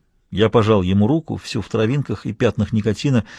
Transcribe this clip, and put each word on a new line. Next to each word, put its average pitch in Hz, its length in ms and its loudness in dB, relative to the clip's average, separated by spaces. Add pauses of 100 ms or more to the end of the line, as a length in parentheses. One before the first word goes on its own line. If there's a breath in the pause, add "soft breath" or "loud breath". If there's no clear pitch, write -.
(300)
Я 101 180 2
пожал 107 340 4
ему 98 260 2
руку, 151 280 -2
всю 101 260 -8
в - 60 -14
травинках 113 580 -4
и - 60 -6
пятнах 107 400 -2
никотина. 110 540 0 (140 loud breath)